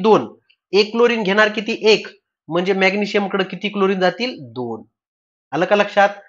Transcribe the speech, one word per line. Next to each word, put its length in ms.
दोन. 240
एक 200
क्लोरीन 300
घेणार 260
किती? 240
एक. 220
म्हणजे 260
मॅग्नेशियम 540
कडे 160
किती 240
क्लोरीन 320
जातील? 360
दोन. 300
आलं 120
का 120
लक्षात? 320